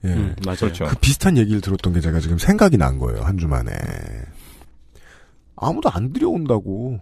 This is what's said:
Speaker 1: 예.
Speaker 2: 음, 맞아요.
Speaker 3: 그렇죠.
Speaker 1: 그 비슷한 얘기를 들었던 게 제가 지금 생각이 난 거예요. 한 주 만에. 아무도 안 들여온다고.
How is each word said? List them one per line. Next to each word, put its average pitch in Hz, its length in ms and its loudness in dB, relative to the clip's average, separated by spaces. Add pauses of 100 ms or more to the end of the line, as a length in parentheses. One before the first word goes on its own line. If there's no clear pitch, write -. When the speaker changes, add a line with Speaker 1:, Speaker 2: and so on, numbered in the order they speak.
Speaker 1:
예. 92 80 0
Speaker 2:
음, 95 200 0 (120)
맞아요. 90 140 -4
Speaker 3:
그렇죠. 90 260 -2
Speaker 1:
그 76 140 0
비슷한 151 360 4
얘기를 107 240 4
들었던 95 320 -2
게 87 80 2
제가 80 220 0
지금 82 160 0
생각이 196 400 6
난 67 220 2
거예요. 60 240 -4
한 92 140 0
주 82 120 -2
만에. 60 240 -2 (1800)
아무도 214 360 0
안 123 220 -4
들여온다고. 123 880 -2